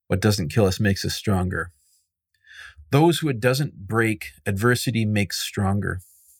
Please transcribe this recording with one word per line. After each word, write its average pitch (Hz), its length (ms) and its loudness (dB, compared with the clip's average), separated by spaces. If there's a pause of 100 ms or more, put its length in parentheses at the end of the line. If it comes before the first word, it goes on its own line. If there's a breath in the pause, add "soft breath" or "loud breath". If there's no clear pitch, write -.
"What 98 140 -2
doesn't 98 300 0
kill 107 160 4
us 92 120 0
makes 98 260 0
us - 100 -4
stronger." 90 580 -2 (1200 loud breath)
Those 156 260 6
who 156 100 -2
it 123 120 -4
doesn't 127 480 -2
break, 113 420 -2 (160)
adversity 113 580 2
makes 104 360 0
stronger. 95 600 -2 (400)